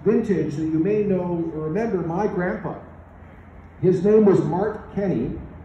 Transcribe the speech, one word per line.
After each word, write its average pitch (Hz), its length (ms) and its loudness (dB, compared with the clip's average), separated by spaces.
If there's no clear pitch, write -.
vintage 160 520 0
that 156 80 -4
you 160 160 0
may 208 240 2
know 175 520 -2
or 156 60 -6
remember 190 360 -2
my 170 300 -2
grandpa. 185 480 -4
His 175 220 2
name 214 220 6
was 180 160 6
Mark 185 520 -4
Kenny, 185 380 -2